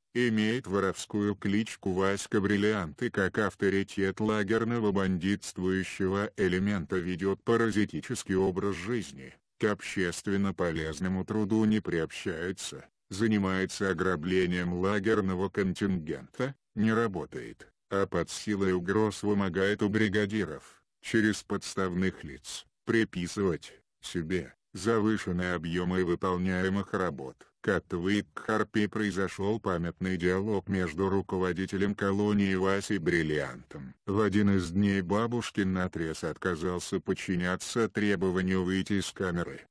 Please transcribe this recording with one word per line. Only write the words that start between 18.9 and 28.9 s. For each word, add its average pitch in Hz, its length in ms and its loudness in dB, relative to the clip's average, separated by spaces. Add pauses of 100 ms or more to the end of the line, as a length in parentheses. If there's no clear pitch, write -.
вымогает 98 640 2
у 104 60 4
бригадиров, 101 920 0 (200)
через 107 400 2
подставных 92 800 -2
лиц, - 420 -14 (200)
приписывать 95 920 -2 (220)
себе 85 540 -4 (180)
завышенные 101 800 0
объёмы 90 520 0
выполняемых 92 880 0
работ. 73 420 -4 (240)
Как 92 240 0 (100)
в 87 140 -2
Икхарпе 104 800 0
произошёл 101 680 -2